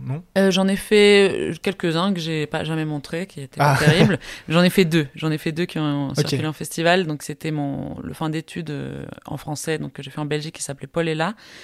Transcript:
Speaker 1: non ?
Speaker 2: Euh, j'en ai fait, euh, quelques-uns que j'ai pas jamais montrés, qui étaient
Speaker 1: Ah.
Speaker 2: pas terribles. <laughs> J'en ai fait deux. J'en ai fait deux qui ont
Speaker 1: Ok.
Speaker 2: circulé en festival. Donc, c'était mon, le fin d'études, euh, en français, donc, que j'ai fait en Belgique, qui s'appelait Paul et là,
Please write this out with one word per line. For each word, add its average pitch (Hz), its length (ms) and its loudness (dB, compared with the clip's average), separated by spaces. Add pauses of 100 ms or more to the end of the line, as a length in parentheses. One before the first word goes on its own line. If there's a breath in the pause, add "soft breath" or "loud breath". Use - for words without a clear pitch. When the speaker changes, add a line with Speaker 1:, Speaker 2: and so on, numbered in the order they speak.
Speaker 1:
non ? 135 180 -6 (140)
Speaker 2:
Euh, 196 140 4
j'en 190 160 2
ai 196 80 2
fait, 202 560 6 (200)
euh, - 80 -4
quelques-uns 180 540 0
que 175 60 -4
j'ai 156 260 -4
pas 160 180 -4
jamais 160 220 -2
montrés, 156 400 -6
qui - 160 -14
étaient - 180 -8
Speaker 1:
Ah. 143 200 6
Speaker 2:
pas 147 60 2
terribles. 160 340 6 (140 loud breath)
<laughs> - 160 -12
J'en 165 120 4
ai 180 80 6
fait 190 160 4
deux. 156 300 2
J'en 160 160 -2
ai 151 80 -2
fait 165 120 -4
deux 165 140 -2
qui 170 140 -6
ont 143 300 -2
Speaker 1:
Ok. 135 100 -8
Speaker 2:
circulé 143 260 -2
en 156 80 -4
festival. 170 540 0
Donc, 151 160 -6
c'était 156 260 -8
mon, 143 540 -6
le - 100 -10
fin 160 160 -4
d'études, 160 400 -6
euh, 139 340 -8 (220)
en 151 120 -8
français, 151 420 -6
donc, 143 140 -10
que 139 100 -12
j'ai 139 80 -14
fait 151 100 -8
en 147 40 -4
Belgique, 151 320 -6
qui - 60 -12
s'appelait 139 240 -10
Paul 165 220 -2
et 160 60 -2
là, 165 180 -2 (300 loud breath)